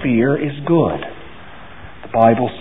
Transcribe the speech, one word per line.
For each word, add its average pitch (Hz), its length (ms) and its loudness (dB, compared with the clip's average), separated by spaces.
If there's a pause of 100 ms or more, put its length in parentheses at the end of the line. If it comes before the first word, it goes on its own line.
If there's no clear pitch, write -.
fear 131 340 4
is 143 160 -4 (120)
good. 151 360 2 (1000)
The - 160 -6
Bible 113 320 6 (120)